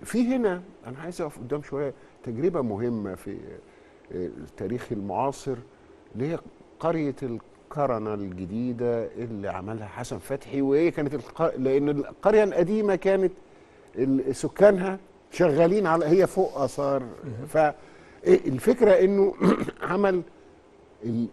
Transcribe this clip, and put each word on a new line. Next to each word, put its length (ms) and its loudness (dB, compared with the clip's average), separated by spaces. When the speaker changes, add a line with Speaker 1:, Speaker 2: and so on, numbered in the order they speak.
Speaker 1:
في 320 0
هنا، 260 0
أنا 120 -14
عايز 220 -12
أقف 180 -8
قدام 240 -6
شوية، 320 -6
تجربة 380 -2
مهمة 520 -4
في 220 -12
التاريخ 800 -8
المعاصر 640 -4
اللي 180 -6
هي 60 -6
قرية 420 -2
الكرنة 920 -4
الجديدة 920 -4
اللي 440 -8
عملها 380 -8
حسن 320 -10
فتحي، 420 -6
وهي 300 4
كانت 240 -4
الق-، 440 -2
لأن 300 2
القرية 560 2
القديمة 500 2
كانت 380 2
ال-، 380 0
سكانها 640 4
شغالين 560 4
على، 200 2
هي 200 6
فوق 320 -2
آثار. 440 -2
Speaker 2:
مهم. 440 -12
Speaker 1:
فالفكرة 1400 2
إنه 440 4
<clears throat> 240 -10
عمل 400 0
ال-، 280 -2